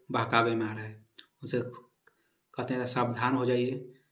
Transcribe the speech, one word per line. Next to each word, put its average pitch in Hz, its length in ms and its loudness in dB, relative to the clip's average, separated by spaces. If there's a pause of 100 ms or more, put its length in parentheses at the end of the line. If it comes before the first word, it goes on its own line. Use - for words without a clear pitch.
(100)
बहकावे 117 440 4
में 113 120 0
आ 107 80 -4
रहे 107 120 -8
हैं। 110 200 -16 (360)
उनसे 120 180 -2
कहते - 1120 -10
हैं 123 120 -2
सावधान 120 480 2
हो 127 120 2
जाइए, 123 460 0 (200)